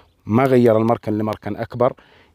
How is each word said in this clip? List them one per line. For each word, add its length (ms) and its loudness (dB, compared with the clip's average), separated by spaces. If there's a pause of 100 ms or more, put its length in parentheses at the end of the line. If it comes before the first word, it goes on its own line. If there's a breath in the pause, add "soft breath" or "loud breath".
(260)
ما 180 2
غير 320 4
المركن 420 -2
لمركن 380 -8
أكبر 360 -4 (420 soft breath)